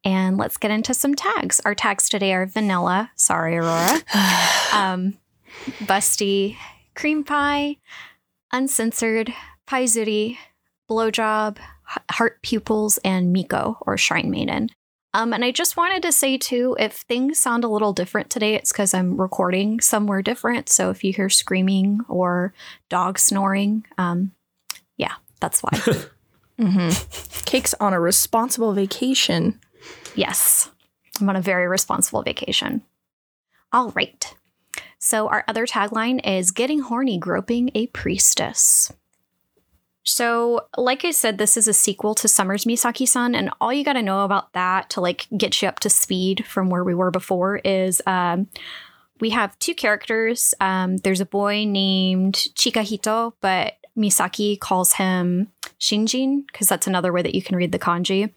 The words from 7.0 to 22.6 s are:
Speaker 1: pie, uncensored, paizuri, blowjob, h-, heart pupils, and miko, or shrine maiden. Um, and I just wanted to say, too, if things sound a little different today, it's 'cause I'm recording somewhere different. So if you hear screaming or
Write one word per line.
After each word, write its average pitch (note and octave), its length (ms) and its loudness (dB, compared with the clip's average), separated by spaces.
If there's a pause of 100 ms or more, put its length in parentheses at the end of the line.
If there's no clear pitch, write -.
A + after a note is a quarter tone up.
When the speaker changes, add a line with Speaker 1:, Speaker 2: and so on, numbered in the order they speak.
Speaker 1:
pie, C#4+ 540 0 (760)
uncensored, A3+ 800 0 (340)
paizuri, A3+ 720 0 (520)
blowjob, G#3+ 680 0
h-, - 440 -12 (100)
heart - 300 0
pupils, G#3+ 560 0
and F3+ 340 2
miko, F#3+ 480 0
or - 160 -2
shrine - 340 0
maiden. - 400 -2 (420)
Um, A3+ 200 0
and A3+ 120 -2
I B3+ 60 2
just E4+ 260 -2
wanted F4+ 260 0
to E4+ 100 0
say, C4+ 260 2
too, B3 400 0
if G#3+ 200 0
things B3+ 380 -2
sound A#3 280 2
a A#3 40 -2
little G#3 240 2
different F#3 380 -4
today, G#3+ 240 0
it's - 180 -2
'cause G3 220 0
I'm F#3 260 0
recording F#3+ 600 0
somewhere G3+ 420 2
different. G#3+ 460 -2
So F#3 220 2
if F#3+ 120 -6
you F#3+ 100 0
hear F#3+ 160 0
screaming F#3+ 720 2 (100)
or F3+ 460 0 (340)